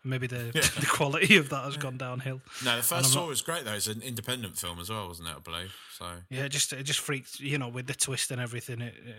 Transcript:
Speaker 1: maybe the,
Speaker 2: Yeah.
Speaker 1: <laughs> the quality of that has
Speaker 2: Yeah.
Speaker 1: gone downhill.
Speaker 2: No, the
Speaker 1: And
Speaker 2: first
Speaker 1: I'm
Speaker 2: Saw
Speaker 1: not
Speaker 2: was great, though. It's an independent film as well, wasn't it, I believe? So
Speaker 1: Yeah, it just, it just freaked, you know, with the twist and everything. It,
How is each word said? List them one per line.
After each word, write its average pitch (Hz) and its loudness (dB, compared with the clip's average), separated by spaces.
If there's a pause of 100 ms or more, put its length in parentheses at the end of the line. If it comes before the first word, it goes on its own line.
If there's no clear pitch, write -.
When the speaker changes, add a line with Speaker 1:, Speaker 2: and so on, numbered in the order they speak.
Speaker 1:
maybe 131 -2
the, 120 -6
Speaker 2:
Yeah. 151 4
Speaker 1:
<laughs> - 4
the 139 2
quality 160 8
of 147 8
that 139 -2
has 139 -4
Speaker 2:
Yeah. 147 -4
Speaker 1:
gone 131 -4
downhill. 127 -4 (240)
Speaker 2:
No, 127 4
the 117 4
Speaker 1:
And 120 0
Speaker 2:
first - 4
Speaker 1:
I'm 170 4
Speaker 2:
Saw 135 6
Speaker 1:
not - -2
Speaker 2:
was 131 0
great, 165 -2
though. 107 -2
It's 104 0
an 110 -4
independent 120 -4
film 87 -4
as 85 -8
well, 104 -4
wasn't 85 -10
it, 73 -6
I 69 -12
believe? 87 -8 (240)
So 92 -10 (240)
Speaker 1:
Yeah, 131 -4
it 139 -6
just, 143 2
it 135 -6
just 151 0
freaked, 135 -6
you 143 -2
know, 131 -4
with 123 -8
the 135 -4
twist - 0
and 123 -4
everything. 120 -6
It, 120 -8 (260)